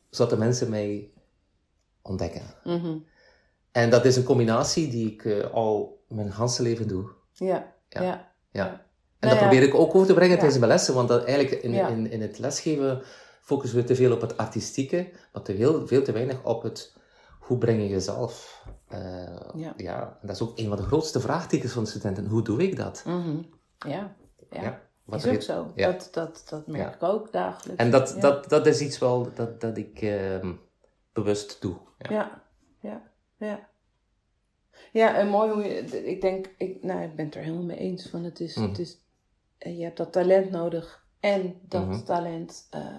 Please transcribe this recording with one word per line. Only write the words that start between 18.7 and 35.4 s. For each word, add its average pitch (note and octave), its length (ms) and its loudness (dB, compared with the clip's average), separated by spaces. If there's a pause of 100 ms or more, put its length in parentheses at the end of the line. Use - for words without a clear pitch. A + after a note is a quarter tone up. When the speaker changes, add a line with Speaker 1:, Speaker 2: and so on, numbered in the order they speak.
Speaker 1:
Eh, G2 120 -14 (560)
Speaker 2:
Ja. D#3+ 220 -12
Speaker 1:
ja, - 440 -10
en G2+ 60 -12
dat G2 80 -8
is - 60 -10
ook A2+ 160 -6
een A2 100 -4
van G2+ 100 -2
de G2+ 60 -6
grootste - 360 0
vraagtekens C#3 520 -2
van A#2 120 -4
de G#2+ 60 -4
studenten. G2 360 -6
Hoe A2 160 0
doe A2 220 -2
ik F#3+ 120 0
dat? - 300 -8
Speaker 2:
Mhm. E3 320 -4 (500)
Ja, F#3 280 -8 (340)
ja. - 120 -10
Speaker 1:
Ja, A2+ 200 -8 (240)
wat A2 140 -6
Speaker 2:
Is - 60 -4
Speaker 1:
er A#3+ 60 4
Speaker 2:
ook - 60 2
Speaker 1:
is - 80 -6
Speaker 2:
zo. - 300 -6
Speaker 1:
Ja. - 160 2
Speaker 2:
Dat, - 200 -10
dat, E3 380 -8
dat D#3 180 -10
merk D3+ 160 -6
Speaker 1:
Ja. - 100 -8
Speaker 2:
ik - 100 -8
ook G#3 280 -2
dagelijks. F3+ 520 -4
Speaker 1:
En A#2+ 80 4
dat, - 240 4
Speaker 2:
Ja. - 60 -6
Speaker 1:
dat, C#3+ 280 4
dat D3+ 180 4
is C#3 120 6
iets C#3+ 200 -4
wel B2 360 0
dat, A2+ 260 -8
dat A2 160 -4
ik, - 240 -10
ehm, F#2+ 520 -4 (600)
bewust G2+ 480 -4
doe. F#2 140 -6 (220)
Ja. - 140 -12
Speaker 2:
Ja, - 300 -4 (380)
ja, G#3 220 -14 (360)
ja. G#3 300 -10 (1200)
Ja, A3 240 4
en G3+ 120 4
mooi G#3+ 240 2